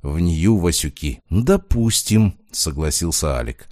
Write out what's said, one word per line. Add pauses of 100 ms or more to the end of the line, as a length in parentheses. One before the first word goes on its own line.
в
Нью-Васюки». (100)
«Допустим», (200)
согласился
Алик.